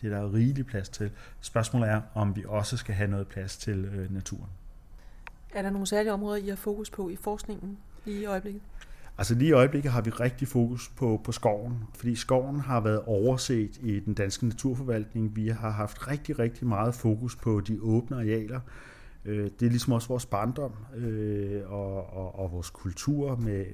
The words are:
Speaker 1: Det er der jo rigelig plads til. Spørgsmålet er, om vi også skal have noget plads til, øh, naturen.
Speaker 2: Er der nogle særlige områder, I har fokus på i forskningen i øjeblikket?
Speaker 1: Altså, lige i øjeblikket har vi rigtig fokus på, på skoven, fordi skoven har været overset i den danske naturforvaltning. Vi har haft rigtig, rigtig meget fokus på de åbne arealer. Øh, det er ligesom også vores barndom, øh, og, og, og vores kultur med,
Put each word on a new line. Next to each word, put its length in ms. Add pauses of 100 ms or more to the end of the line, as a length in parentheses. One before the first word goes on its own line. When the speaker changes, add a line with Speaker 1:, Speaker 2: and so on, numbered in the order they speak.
Speaker 1:
Det 100
er 40
der 60
jo 60
rigelig 380
plads 240
til. 220 (300)
Spørgsmålet 480
er, 120 (120)
om 220
vi 120
også 300
skal 180
have 140
noget 180
plads 300
til, 280
øh, 280
naturen. 360 (1040)
Speaker 2:
Er 60
der 80
nogle 180
særlige 260
områder, 240
I 100
har 80
fokus 340
på 200
i 60
forskningen 600 (280)
i 200
øjeblikket? 360 (600)
Speaker 1:
Altså, 140
lige 140
i 20
øjeblikket 400
har 100
vi 80
rigtig 380
fokus 420
på, 340
på 80
skoven, 520 (120)
fordi 200
skoven 440
har 200
været 260
overset 720
i 220
den 140
danske 340
naturforvaltning. 880
Vi 120
har 220
haft 380
rigtig, 320
rigtig 280
meget 280
fokus 400
på 240
de 220
åbne 360
arealer. 420 (640)
Øh, 340
det 60
er 40
ligesom 240
også 140
vores 180
barndom, 480 (220)
øh, 760
og, 420
og, 260
og 120
vores 180
kultur 640
med, 380